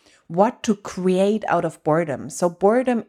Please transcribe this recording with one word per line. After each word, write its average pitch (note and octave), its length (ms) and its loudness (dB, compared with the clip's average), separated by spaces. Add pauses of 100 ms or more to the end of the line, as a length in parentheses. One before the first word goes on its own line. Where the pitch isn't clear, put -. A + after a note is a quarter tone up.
(300)
what G3+ 320 0
to G#3 140 0
create F#3+ 720 0
out E3+ 160 0
of D#3+ 220 -8
boredom. D#3 440 0
So F3 200 -2
boredom A#3 580 0